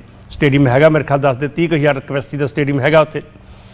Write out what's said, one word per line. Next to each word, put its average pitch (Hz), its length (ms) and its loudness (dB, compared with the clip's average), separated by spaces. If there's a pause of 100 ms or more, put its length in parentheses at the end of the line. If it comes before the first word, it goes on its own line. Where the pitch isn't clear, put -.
(300)
ਸਟੇਡੀਅਮ 139 380 2
ਹੈਗਾ। 143 200 4
ਮੇਰੇ 151 160 2
ਖਿਆਲ 143 160 -2
ਦੱਸਦੇ 139 280 -2
ਤੀਹ 165 200 -4
ਕੁ 165 60 -2
ਹਜ਼ਾਰ 143 260 0
capacity 139 360 -8
ਦਾ 139 100 -2
ਸਟੇਡੀਅਮ 143 340 -2
ਹੈਗਾ 151 200 2
ਉੱਥੇ, 151 220 -4 (520)